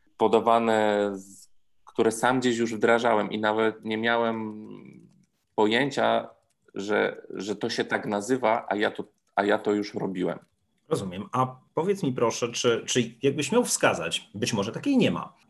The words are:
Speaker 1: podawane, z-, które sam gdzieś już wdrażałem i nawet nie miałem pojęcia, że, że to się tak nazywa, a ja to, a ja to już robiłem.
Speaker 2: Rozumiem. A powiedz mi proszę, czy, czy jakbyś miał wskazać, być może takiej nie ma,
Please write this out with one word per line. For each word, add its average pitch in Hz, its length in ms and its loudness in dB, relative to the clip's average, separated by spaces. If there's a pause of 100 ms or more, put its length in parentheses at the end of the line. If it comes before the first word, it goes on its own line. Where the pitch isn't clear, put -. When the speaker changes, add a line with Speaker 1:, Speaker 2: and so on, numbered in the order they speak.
(180)
Speaker 1:
podawane, 110 960 4
z-, - 360 -16 (360)
które 113 260 0
sam 123 280 2
gdzieś 120 180 2
już 117 180 -2
wdrażałem 113 560 2
i 107 80 -6
nawet 110 460 0
nie 110 120 -4
miałem 113 680 -2 (880)
pojęcia, 113 760 2 (440)
że, 101 560 0
że 98 260 -6
to 113 140 -4
się 113 160 -4
tak 104 200 -4
nazywa, 110 640 0
a 98 60 0
ja 107 160 0
to, - 120 -12 (320)
a 98 80 2
ja 104 140 2
to 101 140 -2
już 101 240 -2
robiłem. 90 440 -4 (500)
Speaker 2:
Rozumiem. 98 420 -6
A 127 240 -2 (180)
powiedz 190 300 -2
mi 135 100 -2
proszę, 120 380 -2
czy, 117 340 0
czy - 360 0
jakbyś 139 300 0
miał 240 120 4
wskazać, 92 720 -2
być 110 180 -2
może 104 180 -2
takiej 262 260 0
nie 143 140 4
ma, 78 220 -8 (160)